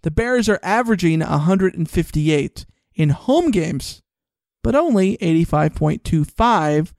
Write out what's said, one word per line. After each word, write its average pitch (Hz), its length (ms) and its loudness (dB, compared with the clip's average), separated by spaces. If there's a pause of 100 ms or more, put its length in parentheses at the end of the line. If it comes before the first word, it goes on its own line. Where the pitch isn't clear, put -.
The 165 100 -4
Bears 233 380 0
are 202 120 0
averaging 185 600 0
a 156 160 -2
hundred 185 380 2
and 160 140 -4
fifty-eight 151 760 -2 (280)
in 156 160 2
home 294 420 0
games, 156 500 -4 (600)
but 233 140 0
only 226 460 2
eighty-five 160 540 0
point - 280 -2
two 156 220 0
five 165 720 0